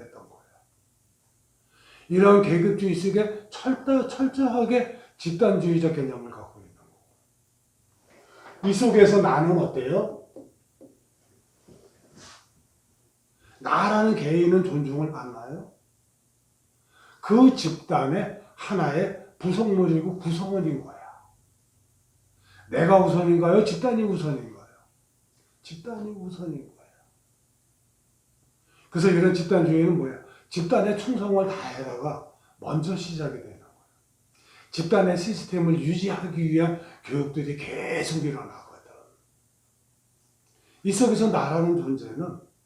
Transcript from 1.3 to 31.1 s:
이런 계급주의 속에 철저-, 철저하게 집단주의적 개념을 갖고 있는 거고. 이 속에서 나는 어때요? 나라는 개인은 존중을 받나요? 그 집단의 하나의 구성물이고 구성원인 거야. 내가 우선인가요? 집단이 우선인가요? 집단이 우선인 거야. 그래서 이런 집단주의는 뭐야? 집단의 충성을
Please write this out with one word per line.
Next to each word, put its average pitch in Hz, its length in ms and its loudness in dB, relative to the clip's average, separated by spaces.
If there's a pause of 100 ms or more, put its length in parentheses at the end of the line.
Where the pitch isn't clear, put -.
이런 202 320 6
계급주의 180 520 2
속에 196 560 -2
철저-, - 600 -2
철저하게 247 880 -2 (180)
집단주의적 170 760 0
개념을 120 360 -8
갖고 - 280 -20
있는 90 160 -20
거고. - 240 -20 (1700)
이 196 80 2
속에서 202 480 8
나는 165 360 4
어때요? 139 680 -4 (3250)
나라는 208 540 2
개인은 170 500 4
존중을 147 480 -4
받나요? 127 580 -14 (1500)
그 254 340 6
집단의 147 880 -4 (100)
하나의 165 720 -4 (140)
구성물이고 180 800 0
구성원인 165 680 -4
거야. - 180 -20 (1700)
내가 180 360 4
우선인가요? 170 600 4
집단이 226 360 -2
우선인가요? 151 680 -6 (960)
집단이 208 480 -14
우선인 175 680 -12
거야. - 120 -20 (2000)
그래서 175 200 2
이런 180 220 4
집단주의는 165 640 2
뭐야? 135 300 -6 (240)
집단의 196 480 0
충성을 202 480 -2